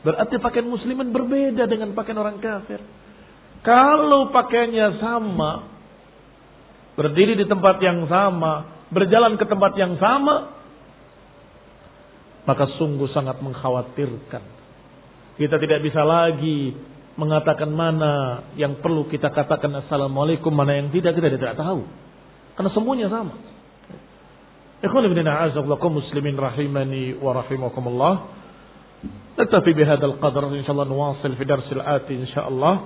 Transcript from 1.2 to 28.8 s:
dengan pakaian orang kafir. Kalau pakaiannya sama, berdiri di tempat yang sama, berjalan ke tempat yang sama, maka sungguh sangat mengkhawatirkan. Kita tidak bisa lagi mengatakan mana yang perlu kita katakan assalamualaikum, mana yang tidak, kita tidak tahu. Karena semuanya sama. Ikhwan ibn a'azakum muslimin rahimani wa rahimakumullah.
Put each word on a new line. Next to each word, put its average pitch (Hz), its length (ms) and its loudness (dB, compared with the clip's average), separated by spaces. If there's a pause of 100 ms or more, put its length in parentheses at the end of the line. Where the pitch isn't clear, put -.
dengan 214 240 -2
pakaian 214 240 -6
orang 208 240 -4
kafir. 208 400 -8 (880)
Kalau 277 640 6
pakaiannya 233 720 2
sama, 208 640 -2 (1300)
berdiri 156 400 4
di 196 160 0
tempat 190 320 4
yang 175 240 0
sama, 160 880 -2
berjalan 220 400 4
ke 208 80 -2
tempat 196 320 2
yang 180 240 -2
sama, 277 560 0 (1900)
maka 139 320 2
sungguh 143 320 -2
sangat 131 320 -4
mengkhawatirkan. 127 1000 -6 (920)
Kita 147 240 0
tidak 151 240 2
bisa 151 240 0
lagi 156 720 0 (400)
mengatakan 151 560 0
mana 151 800 -2
yang 143 240 -4
perlu 160 320 -2
kita 143 240 -2
katakan 147 480 0
assalamualaikum, 151 720 0
mana 143 240 2
yang 143 160 -4
tidak, 170 240 2
kita 151 160 2
tidak 120 240 -4
tahu. 156 260 -4 (680)
Karena 190 160 -2
semuanya 220 400 0
sama. 214 240 -6 (1500)
Ikhwan 233 240 2
ibn 170 160 2
a'azakum 151 720 0
muslimin 143 400 -4
rahimani 135 800 -4
wa 135 160 -2
rahimakumullah. 127 840 -2 (1300)